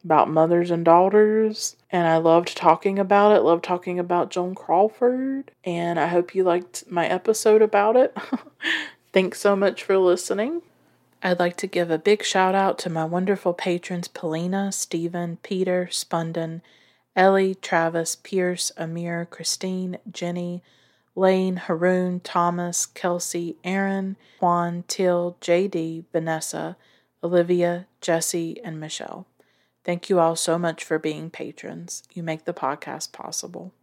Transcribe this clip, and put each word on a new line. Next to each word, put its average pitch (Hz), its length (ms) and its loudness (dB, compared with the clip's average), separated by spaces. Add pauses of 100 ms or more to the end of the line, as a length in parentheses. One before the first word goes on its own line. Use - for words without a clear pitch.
about 160 240 4
mothers 170 420 2
and 170 140 -2
daughters, 214 920 4 (140)
and 175 160 0
I 165 120 4
loved 165 380 4
talking 185 420 2
about 202 360 6
it, - 80 6
loved 170 220 2
talking 180 340 -4
about 175 320 -2
Joan 180 240 -4
Crawford, 254 960 0 (120)
and 170 340 -4
I 156 100 0
hope 175 260 0
you 190 100 2
liked 180 460 -2
my 170 160 0
episode 214 560 2
about 214 340 2
it. 262 180 4 (480)
<laughs> - 500 -8
Thanks 190 280 0
so 202 140 4
much 190 280 0
for 190 140 0
listening. 196 680 0 (600)
I'd 180 140 0
like 175 200 0
to 190 100 -8
give 175 220 -2
a 160 80 0
big 208 260 2
shout 190 320 2
out 196 240 0
to 180 100 -6
my 160 140 -2
wonderful 180 500 0
patrons, 175 540 -4
Polina, 180 640 -4
Stephen, 170 720 -6
Peter, 185 480 -2
Spunden, 165 680 -6 (520)
Ellie, 190 400 4
Travis, 165 640 -2
Pierce, 180 600 -4
Amir, 170 540 -6
Christine, 185 680 -6 (120)
Jenny, 175 540 -6 (500)
Lane, 190 420 4
Haroon, 180 640 0
Thomas, 175 680 0
Kelsey, 175 760 -4
Aaron, 196 540 -2 (240)
Juan, 175 480 0
Till, 175 520 0
J 180 280 2
D, 165 420 -6
Vanessa, 160 680 -4 (460)
Olivia, 175 640 0 (140)
Jesse, 165 640 -4
and 160 160 -12
Michelle. - 460 -12 (580)
Thank 175 240 -4
you 185 100 4
all 165 160 4
so 165 240 0
much 165 240 -4
for 160 160 -2
being 160 320 -6
patrons. - 720 -14 (100)
You 170 120 -10
make 160 220 -8
the 170 80 -6
podcast - 580 -8
possible. - 600 -12 (100)